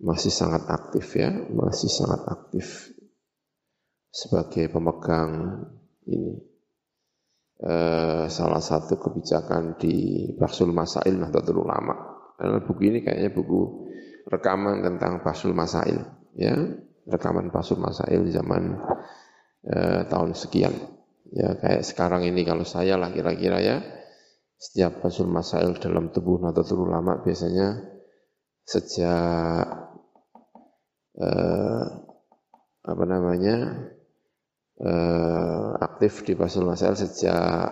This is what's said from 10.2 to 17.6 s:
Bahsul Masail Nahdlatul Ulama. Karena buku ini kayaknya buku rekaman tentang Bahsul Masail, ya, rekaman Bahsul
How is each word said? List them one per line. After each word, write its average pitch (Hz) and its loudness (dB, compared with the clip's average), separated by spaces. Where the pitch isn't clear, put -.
Bahsul 87 2
Masail 85 2
Nahdlatul 82 2
Ulama. - 0
Karena 98 0
buku 90 -2
ini 113 4
kayaknya - 0
buku - 0
rekaman 98 0
tentang 90 0
Bahsul 87 -2
Masail, 82 0
ya, 95 2
rekaman 90 -2
Bahsul 87 -2